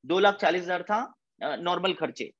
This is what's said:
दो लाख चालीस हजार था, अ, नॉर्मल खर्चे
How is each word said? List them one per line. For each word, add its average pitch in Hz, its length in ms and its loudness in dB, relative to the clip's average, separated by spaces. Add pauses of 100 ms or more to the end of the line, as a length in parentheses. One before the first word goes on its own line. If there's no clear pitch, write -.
दो 170 140 2
लाख 202 160 6
चालीस 180 260 2
हजार 175 220 -4
था, 220 300 -2 (300)
अ, 143 120 -4
नॉर्मल 175 380 -2
खर्चे - 460 -6